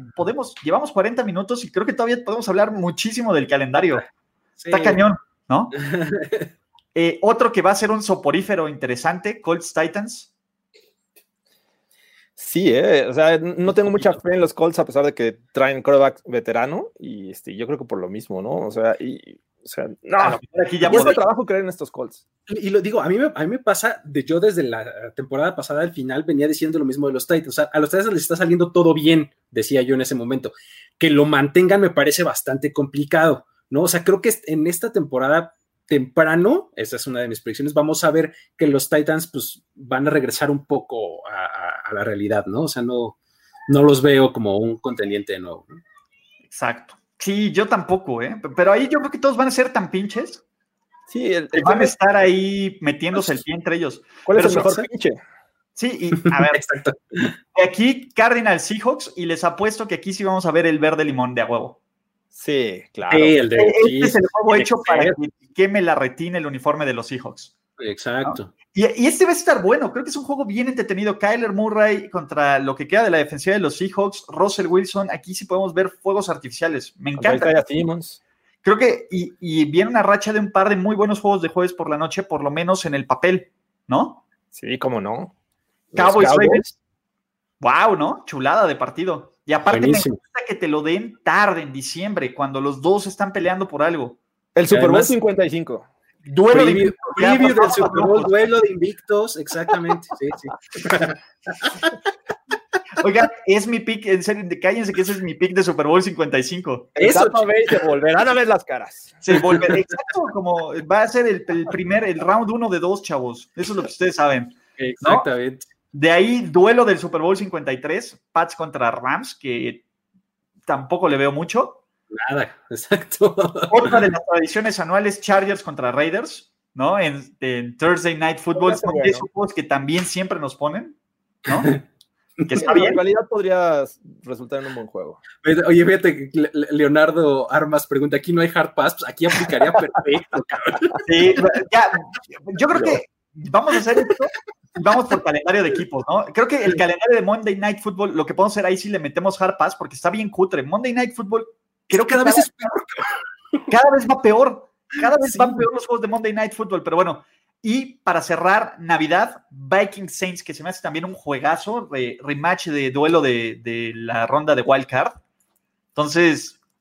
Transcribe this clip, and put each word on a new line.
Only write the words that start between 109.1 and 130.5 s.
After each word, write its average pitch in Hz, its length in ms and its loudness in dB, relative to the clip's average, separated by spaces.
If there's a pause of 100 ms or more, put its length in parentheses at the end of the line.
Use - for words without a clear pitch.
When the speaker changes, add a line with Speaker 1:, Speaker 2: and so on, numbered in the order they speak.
Speaker 1:
Se 180 180 4
volverá, 175 380 2
exacto, 285 560 -4
como 175 400 -4 (180)
va 208 120 4
a 214 60 0
ser 240 180 0
el, 196 200 -2
el 165 200 -2
primer, 190 380 -2
el 175 140 -2
round 202 320 0
uno 233 180 -4
de 175 120 -2
dos, 185 220 -4
chavos. 123 520 -8
Eso 175 180 -8
es 202 40 -6
lo 180 60 -2
que - 60 -8
ustedes 180 280 -2
saben, 139 320 0
¿no? - 60 -20 (240)
Speaker 2:
Exactamente. 131 880 -2 (260)
Speaker 1:
De 151 180 2
ahí, 220 320 4
duelo 196 420 6
del 196 140 2
Super 165 220 -4
Bowl 185 160 2
cincuenta 170 360 -6
y 127 80 -6
tres, 160 380 -8 (140)
Pats 165 240 0
contra 135 340 -2
Rams, 135 440 -4
que 123 500 -8 (800)
tampoco 160 440 -2
le 143 80 0
veo 139 160 2
mucho. 170 500 -4 (480)
Speaker 2:
Nada, 139 260 -4 (140)
exacto. - 640 -2 (360)
Speaker 1:
Otra 233 300 4
de 196 100 4
las 170 160 -2
tradiciones 185 540 0
anuales, 196 400 -2
Chargers 196 420 0
contra 127 300 -4
Raiders, 165 600 -4 (220)
¿no? 156 240 0
En, 143 420 -4
en 120 360 -4
Thursday 175 400 2
Night 160 220 -2
Football, 180 340 0
Speaker 3:
Podría 214 60 -2
ser - 80 -8
Speaker 1:
son 180 60 -4
Speaker 3:
bueno. 143 120 0
Speaker 1:
de 127 60 4
esos 127 220 -4
juegos - 220 -4
que 156 80 -4
también 147 420 -2
siempre 185 360 -6
nos 139 160 -10